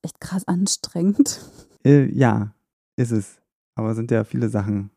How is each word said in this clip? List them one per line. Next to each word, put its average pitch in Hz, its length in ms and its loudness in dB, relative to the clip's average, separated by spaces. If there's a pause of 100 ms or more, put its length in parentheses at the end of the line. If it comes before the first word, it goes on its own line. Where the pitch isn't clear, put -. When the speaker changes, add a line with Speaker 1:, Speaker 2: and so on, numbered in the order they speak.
Speaker 1:
echt - 180 -14
krass - 280 -8
anstrengend. 185 920 0 (460)
Speaker 2:
Äh, 139 260 8
ja, 110 440 2 (400)
ist 120 160 -2
es. 107 300 -4 (340)
Aber 110 160 -4
es 110 60 -2
sind 117 140 -6
ja 113 120 2
viele 120 260 -4
Sachen 101 480 -4